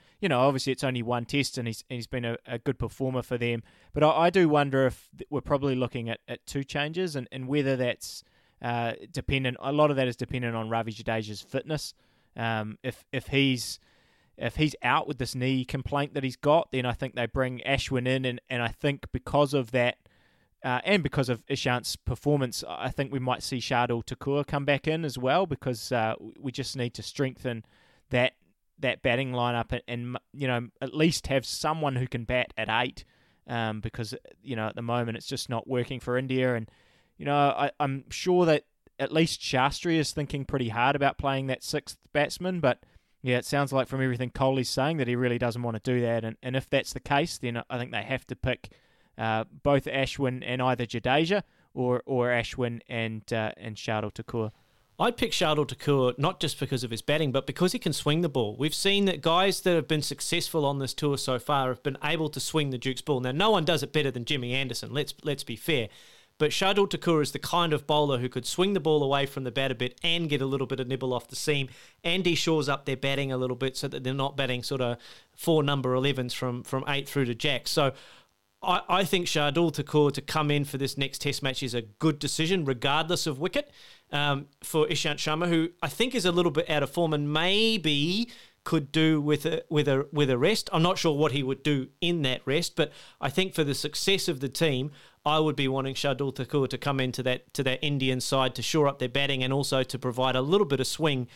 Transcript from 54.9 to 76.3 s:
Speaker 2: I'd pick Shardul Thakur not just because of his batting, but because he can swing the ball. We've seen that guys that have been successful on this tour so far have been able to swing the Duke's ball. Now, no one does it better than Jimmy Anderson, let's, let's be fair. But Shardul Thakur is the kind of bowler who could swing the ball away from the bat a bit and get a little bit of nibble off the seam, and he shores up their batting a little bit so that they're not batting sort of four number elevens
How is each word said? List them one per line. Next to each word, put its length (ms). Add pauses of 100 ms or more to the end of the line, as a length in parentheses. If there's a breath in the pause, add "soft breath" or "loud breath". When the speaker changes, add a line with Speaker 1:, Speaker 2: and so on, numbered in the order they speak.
Speaker 2:
I'd 180
pick 140
Shardul 360
Thakur 520
not 200
just 200
because 240
of 80
his 100
batting, 300
but 160
because 240
he 80
can 140
swing 280
the 80
ball. 260
We've 200
seen 300
that 160
guys 400
that 120
have 140
been 160
successful 640
on 120
this 160
tour 240
so 220
far 300
have 120
been 220
able 260
to 100
swing 300
the 80
Duke's 240
ball. 180
Now, 120
no 180
one 160
does 160
it 100
better 200
than 140
Jimmy 280
Anderson, 400
let's, 300
let's 200
be 120
fair. 340 (500 loud breath)
But 120
Shardul 400
Thakur 320
is 80
the 80
kind 340
of 140
bowler 320
who 100
could 160
swing 280
the 60
ball 220
away 240
from 180
the 60
bat 220
a 40
bit 280
and 260
get 100
a 60
little 220
bit 120
of 80
nibble 240
off 180
the 60
seam, 320 (360 loud breath)
and 240
he 80
shores 340
up 160
their 100
batting 360
a 60
little 180
bit 200
so 120
that 160
they're 100
not 240
batting 240
sort 180
of 180 (380 loud breath)
four 280
number 320
elevens 400